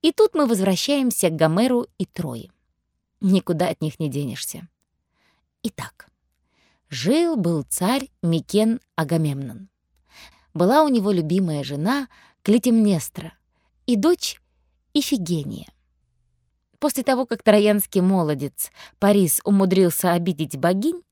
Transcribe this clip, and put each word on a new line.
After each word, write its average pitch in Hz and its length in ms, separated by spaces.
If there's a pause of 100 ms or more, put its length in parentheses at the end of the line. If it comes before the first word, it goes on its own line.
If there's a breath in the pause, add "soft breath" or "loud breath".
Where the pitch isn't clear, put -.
И 320 80
тут 427 240
мы 302 120
возвращаемся 220 800
к 160 80
Гомеру 202 500 (120)
и 180 80
Трое. 123 440 (680)
Никуда 180 480
от - 140
них 156 180
не 156 80
денешься. 139 600 (1000)
Итак, - 420 (800)
жил-был 175 720
царь 254 480 (120)
Микен 208 580 (160)
Агамемнон. 147 760 (840 soft breath)
Была 208 300
у 302 60
него 214 220
любимая 165 540
жена 185 440 (340 soft breath)
Клетимнестра 208 920 (540)
и 240 100
дочь 311 460 (500)
Ифигения. 175 800 (1080)
После 277 220
того, 262 220
как 226 180
троянский 208 600
молодец 151 680 (280 loud breath)
Парис 202 440
умудрился 185 720
обидеть 165 460
богинь 202 420 (120)